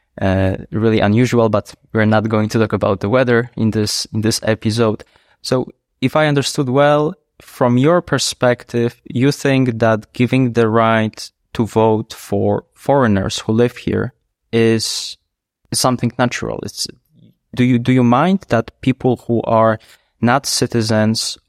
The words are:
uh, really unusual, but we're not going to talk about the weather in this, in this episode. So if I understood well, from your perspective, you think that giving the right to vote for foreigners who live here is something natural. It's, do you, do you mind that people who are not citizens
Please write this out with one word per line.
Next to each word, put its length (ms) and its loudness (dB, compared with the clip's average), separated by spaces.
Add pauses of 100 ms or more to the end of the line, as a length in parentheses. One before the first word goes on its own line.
(220)
uh, 360 0 (140)
really 280 0
unusual, 500 2
but 240 -2 (200)
we're 120 2
not 240 2
going 200 0
to 100 0
talk 140 0
about 260 0
the 100 -4
weather 460 2
in 160 0
this, 420 -2
in 80 -4
this 220 0
episode. 600 -2 (380)
So 260 -4 (340)
if 140 -2
I 120 2
understood 420 -2
well, 440 2 (280)
from 360 0
your 240 4
perspective, 1040 -2
you 260 0
think 480 0
that 340 0
giving 400 0
the 140 2
right 640 0 (220)
to 120 -2
vote 480 0
for 600 -4
foreigners 640 0
who 140 -4
live 240 0
here 360 -4 (380)
is 680 -2 (560)
something 440 -2
natural. 460 -4
It's, 240 -10 (680)
do 80 2
you, 160 2
do 120 0
you 120 4
mind 460 2
that 220 -2 (100)
people 360 0 (100)
who 160 0
are 360 2 (420)
not 240 2
citizens 920 -2 (120)